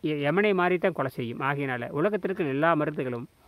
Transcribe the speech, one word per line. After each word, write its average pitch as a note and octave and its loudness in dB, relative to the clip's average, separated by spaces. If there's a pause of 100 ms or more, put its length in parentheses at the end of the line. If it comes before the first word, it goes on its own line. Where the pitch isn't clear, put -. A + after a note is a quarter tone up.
எ-, D3+ -2
எமனை F#3+ 4
மாறித்தான் F3+ 2
கொலை C3+ -2
செய்யும். A#2 -6
ஆகையினால C3+ -2
உலகத்திற்கு F#3 -2
எல்லா D3+ 4
மருந்துகளும் C#3+ -2 (220)